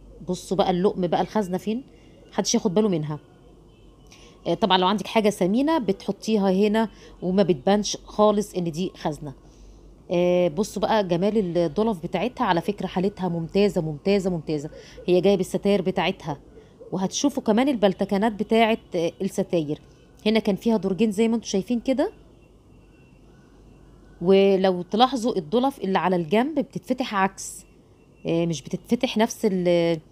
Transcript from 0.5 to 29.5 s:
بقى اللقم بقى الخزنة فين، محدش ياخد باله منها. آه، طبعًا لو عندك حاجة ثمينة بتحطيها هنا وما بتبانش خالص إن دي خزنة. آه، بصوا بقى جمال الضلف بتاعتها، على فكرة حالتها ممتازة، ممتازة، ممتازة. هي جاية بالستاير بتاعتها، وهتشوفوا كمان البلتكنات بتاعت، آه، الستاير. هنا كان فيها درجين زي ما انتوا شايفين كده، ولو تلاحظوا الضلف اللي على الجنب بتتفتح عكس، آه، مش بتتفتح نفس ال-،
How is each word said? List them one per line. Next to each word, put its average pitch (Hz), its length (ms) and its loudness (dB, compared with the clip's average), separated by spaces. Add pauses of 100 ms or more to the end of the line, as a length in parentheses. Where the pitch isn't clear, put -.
بقى 190 140 2
اللقم 180 360 0
بقى 170 140 0
الخزنة 185 380 -4
فين، 220 240 -6 (480)
محدش - 240 -2
ياخد 220 200 0
باله 214 140 2
منها. 156 300 -2 (1300)
آه، 170 80 0
طبعًا 190 240 2
لو 185 80 4
عندك 202 200 0
حاجة 214 240 2
ثمينة 247 480 0
بتحطيها 196 720 -2
هنا 208 380 2 (340)
وما 185 200 2
بتبانش 196 640 2
خالص 208 500 0
إن 175 160 -4
دي 165 260 -6
خزنة. 147 360 -8 (800)
آه، 180 380 2
بصوا 185 340 -4
بقى 214 260 0
جمال 180 500 0
الضلف 175 440 -2
بتاعتها، 190 420 -4
على 180 160 2
فكرة 202 260 -6
حالتها 185 420 -4
ممتازة، 170 520 0
ممتازة، 175 500 -2
ممتازة. 156 400 -6 (360)
هي 180 140 4
جاية 196 160 4
بالستاير 185 460 0
بتاعتها، 180 580 -4 (520)
وهتشوفوا 190 500 -2
كمان 233 260 2
البلتكنات 202 640 0
بتاعت، 220 460 2 (180)
آه، 170 160 -2 (100)
الستاير. 170 580 -2 (460)
هنا 220 120 2
كان 214 180 0
فيها 226 200 0
درجين 190 360 0
زي 220 160 2
ما 233 80 0
انتوا 208 120 -6
شايفين 208 320 -2
كده، 269 320 0 (2000)
ولو 190 600 4
تلاحظوا 240 540 0
الضلف 226 420 -2
اللي 190 200 -2
على 180 180 2
الجنب 214 420 0
بتتفتح - 560 -6
عكس، - 500 -2 (600)
آه، 165 200 0
مش 165 160 -4
بتتفتح - 540 -4
نفس 220 280 0
ال-، 175 560 2 (120)